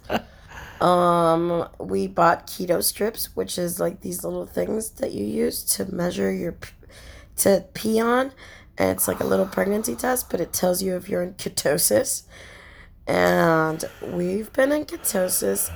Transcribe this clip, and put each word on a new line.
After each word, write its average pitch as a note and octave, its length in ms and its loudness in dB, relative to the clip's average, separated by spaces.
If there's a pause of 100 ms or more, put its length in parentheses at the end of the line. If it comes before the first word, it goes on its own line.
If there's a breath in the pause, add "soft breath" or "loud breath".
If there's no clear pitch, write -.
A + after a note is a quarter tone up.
(800 loud breath)
Um, E3+ 880 4 (100)
we F#3+ 280 -2
bought F3 400 2
keto F3 360 -2
strips, - 540 -4
which F#3+ 220 -4
is, F3 200 -4
like, E3+ 220 -2
these F3+ 240 -8
little F3+ 220 -6
things G#3+ 460 -4
that - 200 -6
you G3+ 140 -4
use A3+ 360 -2 (140)
to G3 80 -4 (100)
measure F#3 380 -2
your F#3 200 -4
p-, - 180 -14 (680 loud breath)
to F#3 380 4
pee A3 260 0
on. B3 320 2 (460 loud breath)
And F#3+ 140 4
it's F#3 140 -2
like F3+ 140 0
a G3 60 0
little F#3+ 180 4
pregnancy G3+ 500 0
test, B3+ 360 -2
but G3 100 -2
it D#3+ 140 -6
tells F#3 280 2
you F#3 140 -2
if F3+ 140 -8
you're F3+ 120 0
in F3+ 120 -6
ketosis. - 880 0 (840 loud breath)
And E3 800 4 (180)
we've F#3 520 -4
been C#4 180 2
in D4+ 140 -2
ketosis G3 880 -2